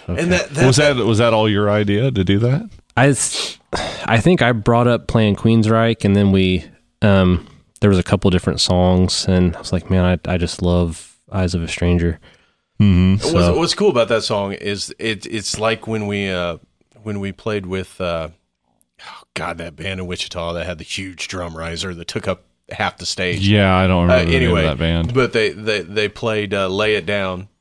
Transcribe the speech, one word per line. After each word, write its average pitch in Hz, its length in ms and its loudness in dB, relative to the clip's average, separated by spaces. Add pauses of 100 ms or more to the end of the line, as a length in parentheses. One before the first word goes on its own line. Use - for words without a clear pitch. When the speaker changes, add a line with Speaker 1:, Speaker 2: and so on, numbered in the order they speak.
Speaker 1:
Okay. 98 120 -4
Speaker 2:
And 175 120 0
that, 175 160 -2
that, 139 180 2
Speaker 3:
Was 131 80 4
that, 147 220 4
was 107 220 2
that 117 140 4
all 110 140 2
your 104 240 2
idea 104 400 2
to 98 140 0
do 98 140 2
that? 135 300 0 (280)
Speaker 1:
I 127 100 6
s-, - 500 -2 (460)
I 117 160 2
think 170 220 4
I 120 100 4
brought 120 380 2
up 117 180 0
playing 107 300 2
Queensryche, 113 680 2
and 98 100 4
then 101 200 4
we, 92 320 2 (360)
um, 95 460 4 (320)
there 104 100 4
was 95 100 4
a 87 40 2
couple 98 280 0
different - 280 0
songs, 90 720 2
and 90 260 2
I - 40 -14
was - 120 -14
like, 90 180 -4
"Man, 92 140 2 (240)
I, 90 60 -2
I 92 40 0
just 85 240 -4
love 87 540 -2 (160)
Eyes 92 240 -2
of 85 80 -4
a 78 60 -8
Stranger." 85 500 0 (640)
Speaker 3:
Mm-hmm. 92 320 6
Speaker 2:
What's, 107 180 -2
Speaker 1:
So 165 260 2
Speaker 2:
what's 170 180 0
cool 208 160 2
about 117 180 2
that 110 140 0
song 101 280 -4
is 101 480 -8
it, 110 260 -6
it's - 320 -6
like 110 300 -2
when 110 200 -4
we, 101 220 -4
uh, 87 280 -4 (440)
when 104 200 -8
we 98 100 -6
played 104 340 -6
with, 92 360 -8
uh, 85 260 -4 (760)
oh - 180 -18 (120)
God, 85 260 -8
that 82 180 -14
band 95 240 -8
in 92 60 -8
Wichita 85 460 -8
that 82 140 -8
had 90 100 -10
the 80 60 -16
huge 95 460 -12
drum 87 280 -10
riser 82 380 -8
that 85 120 -14
took - 200 -8
up 92 160 -6 (260)
half 98 280 -4
the 90 100 -14
stage. 92 400 -2
Speaker 3:
Yeah, 101 280 4
I 92 120 2
don't 90 160 2
remember 90 180 4
Speaker 2:
Uh, 85 40 0
Speaker 3:
the 85 60 0
name 82 40 4
of 85 80 2
Speaker 2:
anyway, 85 200 2
Speaker 3:
that 76 140 -2
band. 82 360 0
Speaker 2:
but 127 200 0
they, 110 180 0
they, 107 300 -4
they 104 280 -4
played, 104 440 -4
uh, 98 140 -2
Lay 104 280 0
It 92 120 -4
Down 95 400 -4 (140)